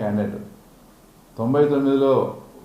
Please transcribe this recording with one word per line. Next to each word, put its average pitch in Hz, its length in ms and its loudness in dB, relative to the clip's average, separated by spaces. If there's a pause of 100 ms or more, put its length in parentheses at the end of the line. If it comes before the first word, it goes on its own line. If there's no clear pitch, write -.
క్యాండిడేట్. 104 380 -4 (1000)
తొంభై 135 240 2 (100)
తొమ్మిదిలో 139 400 2 (520)